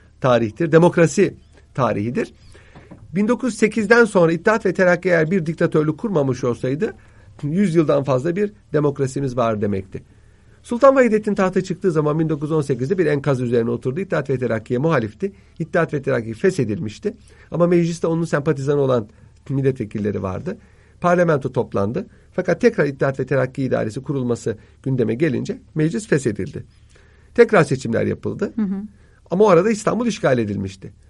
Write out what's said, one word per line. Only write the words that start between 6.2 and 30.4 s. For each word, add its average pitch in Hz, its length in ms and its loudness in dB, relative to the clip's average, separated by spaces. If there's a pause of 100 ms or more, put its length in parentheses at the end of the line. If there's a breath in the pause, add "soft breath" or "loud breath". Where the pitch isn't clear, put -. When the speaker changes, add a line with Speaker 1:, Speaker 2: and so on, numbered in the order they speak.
Speaker 1:
olsaydı 135 500 -4 (500 soft breath)
yüz 165 320 0
yıldan 147 280 2
fazla 135 320 -2
bir 208 180 -4 (200)
demokrasimiz 139 640 -2
var 113 240 0
demekti. 101 420 -6 (600 soft breath)
Sultan 269 320 4
Vahidettin 214 400 2
tahta 185 260 0
çıktığı 185 300 -2
zaman 151 280 0
bin 160 100 0
dokuz 151 200 -4
yüz 160 80 0
on 156 40 0
sekizde 135 360 -2
bir 180 80 2
enkaz 143 360 0
üzerine 117 280 0
oturdu. 127 300 -4
İttihat 165 300 -4
ve 131 100 -2
Terakki'ye 117 380 -2
muhalifti. 143 540 -2 (280 soft breath)
İttihat 160 340 -2
ve 143 80 -4
Terakki 120 320 -4
feshedilmişti. 107 800 -2 (380 soft breath)
Ama 165 160 2
mecliste 175 400 0
onun 165 180 -2
sempatizanı 143 560 0
olan 123 260 2 (420 soft breath)
milletvekilleri 110 720 -2
vardı. 120 340 -6 (440 soft breath)
Parlamento 175 500 2
toplandı. 110 540 -2 (260 soft breath)
Fakat 175 300 -2
tekrar 233 240 2
İttihat 139 340 -2
ve 135 60 -2
Terakki 131 380 -2
idaresi 117 400 -4
kurulması 123 540 -4 (260 soft breath)
gündeme 123 320 0
gelince 139 420 -4 (180)
meclis 165 320 -2
feshedildi. 101 560 -2 (720 soft breath)
Tekrar 226 280 6
seçimler 117 420 -2
yapıldı. 104 500 -4
Speaker 2:
Hı 226 60 -2
hı. 196 220 -4 (480 soft breath)
Speaker 1:
Ama 185 120 4
o 214 60 6
arada 185 220 4
İstanbul 214 360 -2
işgal 151 300 0
edilmişti. 101 560 -6 (160 soft breath)